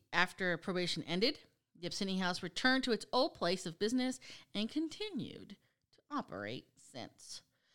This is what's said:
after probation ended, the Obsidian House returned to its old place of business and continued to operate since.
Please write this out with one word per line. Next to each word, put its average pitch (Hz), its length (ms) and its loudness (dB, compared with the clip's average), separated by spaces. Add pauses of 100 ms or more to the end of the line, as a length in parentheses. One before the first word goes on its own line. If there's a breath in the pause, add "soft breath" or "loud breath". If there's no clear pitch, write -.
(120)
after 180 460 2
probation 175 440 -2
ended, 196 360 2 (400)
the 170 80 -8
Obsidian 185 340 -2
House 180 220 0
returned 262 420 4
to 247 80 2
its 208 200 0
old 269 220 4
place 175 320 0
of 165 120 -6
business 254 420 2 (340 loud breath)
and 214 160 0
continued 311 840 -4 (380)
to - 80 -20 (120)
operate 104 520 -6 (260)
since. - 480 -12 (340 loud breath)